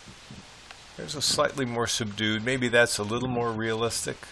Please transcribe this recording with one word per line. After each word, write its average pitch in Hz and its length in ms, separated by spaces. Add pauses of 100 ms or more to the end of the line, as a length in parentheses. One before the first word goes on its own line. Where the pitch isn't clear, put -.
(960)
There's 151 160
a 147 80
slightly 139 440
more 117 200
subdued, 107 580
maybe 127 240
that's 117 300
a 104 60
little 120 260
more 120 220
realistic. 113 680 (140)